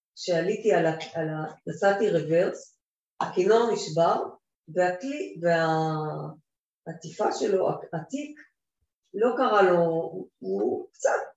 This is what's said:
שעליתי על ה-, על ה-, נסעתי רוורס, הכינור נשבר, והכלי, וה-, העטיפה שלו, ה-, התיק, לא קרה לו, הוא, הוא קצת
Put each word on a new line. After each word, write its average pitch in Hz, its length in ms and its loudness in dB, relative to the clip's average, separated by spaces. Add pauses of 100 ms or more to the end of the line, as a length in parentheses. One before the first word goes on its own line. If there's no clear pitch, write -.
(140)
שעליתי 185 580 0
על 165 140 4
ה-, 160 120 0 (160)
על 160 140 -2
ה-, 156 240 -6 (140)
נסעתי 202 440 2
רוורס, 165 680 0 (420)
הכינור 220 520 2
נשבר, 165 500 0 (520)
והכלי, 180 680 -2
וה-, 156 880 0 (540)
העטיפה - 460 -6
שלו, 196 360 0
ה-, 160 100 -2 (140)
התיק, 277 460 -10 (760)
לא 220 220 2
קרה 220 260 4
לו, 180 160 6
הוא, 170 500 -2 (100)
הוא 196 540 -4
קצת - 180 -2 (260)